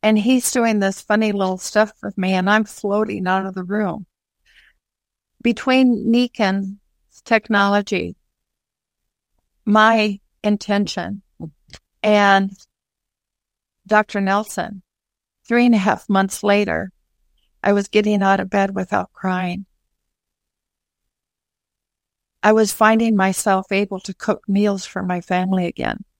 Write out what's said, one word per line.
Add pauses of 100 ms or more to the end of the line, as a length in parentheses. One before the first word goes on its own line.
And
he's
doing
this
funny
little
stuff (100)
with
me,
and
I'm
floating
out
of
the
room. (1400)
Between
Nikken's (480)
technology, (1500)
my (220)
intention, (800)
and (1400)
Doctor
Nelson, (680)
three
and
a
half
months
later, (680)
I
was
getting
out
of
bed
without
crying. (2750)
I
was
finding
myself
able
to
cook
meals
for
my
family
again. (160)